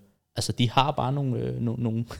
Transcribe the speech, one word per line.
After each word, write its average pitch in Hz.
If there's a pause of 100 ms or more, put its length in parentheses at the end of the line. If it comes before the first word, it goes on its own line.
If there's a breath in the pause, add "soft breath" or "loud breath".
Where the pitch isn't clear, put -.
(360)
altså, -
de 123
har 139
bare 131
nogle, 135
øh, 123
no-, 120
nogle 117 (140)